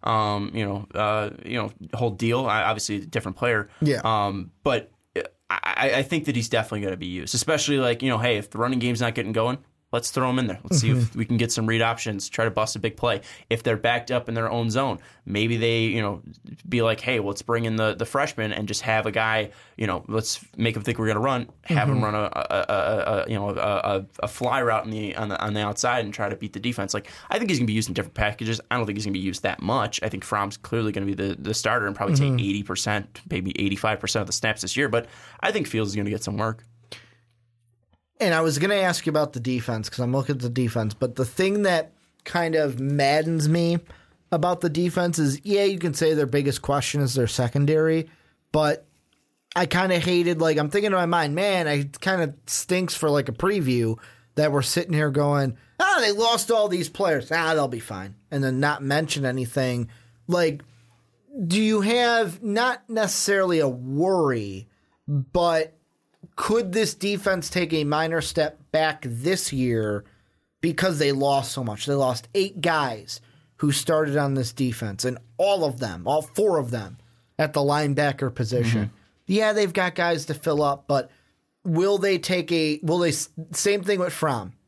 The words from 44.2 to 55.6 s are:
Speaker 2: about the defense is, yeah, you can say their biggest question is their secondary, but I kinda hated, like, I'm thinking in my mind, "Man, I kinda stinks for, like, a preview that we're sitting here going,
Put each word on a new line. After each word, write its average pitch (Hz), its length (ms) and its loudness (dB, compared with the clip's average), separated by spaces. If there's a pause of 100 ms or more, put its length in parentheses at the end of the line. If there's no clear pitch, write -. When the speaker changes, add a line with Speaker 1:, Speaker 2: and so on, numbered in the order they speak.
Speaker 2:
about 175 280 0
the 175 80 0
defense 175 520 0
is, 143 240 2
yeah, 202 180 2
you 196 160 2
can 165 160 -2
say 156 200 2
their 147 120 2
biggest 139 340 0
question 143 400 -2
is 127 140 0
their 123 140 2
secondary, 156 840 2 (400)
but 151 340 2 (680)
I 180 120 2
kinda 180 340 2
hated, 175 400 2
like, 160 180 4
I'm 147 100 0
thinking 202 220 2
in 185 80 4
my 175 80 4
mind, 160 300 2
"Man, 185 320 2
I 143 160 2 (160)
kinda 170 340 0 (140)
stinks - 480 -2
for, 160 120 0
like, 143 200 2
a 147 40 -6
preview 123 640 0 (380)
that 151 160 2
we're 139 120 2
sitting 175 320 0
here 151 180 2
going, 143 440 2 (220)